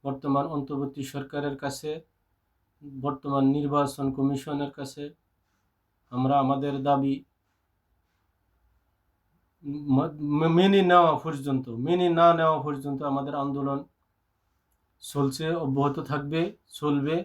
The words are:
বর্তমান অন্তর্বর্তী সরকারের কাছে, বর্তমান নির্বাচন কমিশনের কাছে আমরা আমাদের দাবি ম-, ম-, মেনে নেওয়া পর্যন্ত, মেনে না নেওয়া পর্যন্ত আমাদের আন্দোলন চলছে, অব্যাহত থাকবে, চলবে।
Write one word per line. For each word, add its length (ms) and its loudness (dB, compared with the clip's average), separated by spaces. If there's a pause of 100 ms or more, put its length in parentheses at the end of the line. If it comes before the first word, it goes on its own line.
বর্তমান 420 -2
অন্তর্বর্তী 580 -6
সরকারের 520 -6
কাছে, 340 -8 (1080)
বর্তমান 520 0
নির্বাচন 600 0
কমিশনের 600 -2
কাছে 300 -14 (1080)
আমরা 260 0
আমাদের 440 0
দাবি 320 2 (2750)
ম-, 280 2 (160)
ম-, 240 4
মেনে 280 6
নেওয়া 340 8
পর্যন্ত, 500 -4 (120)
মেনে 320 2
না 240 6
নেওয়া 280 2
পর্যন্ত 400 -6
আমাদের 320 -4
আন্দোলন 440 -4 (1200)
চলছে, 520 -2
অব্যাহত 460 0
থাকবে, 400 -4 (320)
চলবে। 520 -2